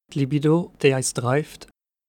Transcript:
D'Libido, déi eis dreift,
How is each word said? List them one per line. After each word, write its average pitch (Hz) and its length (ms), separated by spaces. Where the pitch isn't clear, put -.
D'Libido, 147 680
déi 135 160
eis 131 200
dreift, 131 540